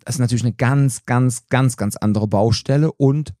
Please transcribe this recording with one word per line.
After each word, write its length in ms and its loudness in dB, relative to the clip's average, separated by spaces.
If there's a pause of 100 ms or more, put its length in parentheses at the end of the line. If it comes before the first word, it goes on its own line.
das 120 -6
ist 40 -2
natürlich 240 0
eine 100 0
ganz, 500 0
ganz, 440 -2
ganz, 280 0
ganz 200 -4
andere 300 0
Baustelle 680 0
und 480 0